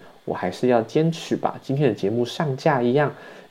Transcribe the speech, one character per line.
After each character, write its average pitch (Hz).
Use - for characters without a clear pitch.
我 -
还 -
是 123
要 123
坚 156
持 -
把 -
今 135
天 143
的 104
节 98
目 120
上 135
架 135
一 123
样。 143